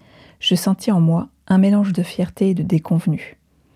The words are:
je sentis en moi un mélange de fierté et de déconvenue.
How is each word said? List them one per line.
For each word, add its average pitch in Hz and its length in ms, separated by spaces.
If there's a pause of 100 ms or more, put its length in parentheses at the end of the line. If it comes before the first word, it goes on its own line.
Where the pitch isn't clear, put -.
(400)
je - 160
sentis 190 380
en 175 80
moi 165 260 (200)
un 190 100
mélange 202 340
de 175 120
fierté 190 480
et 185 40
de - 80
déconvenue. 165 760 (380)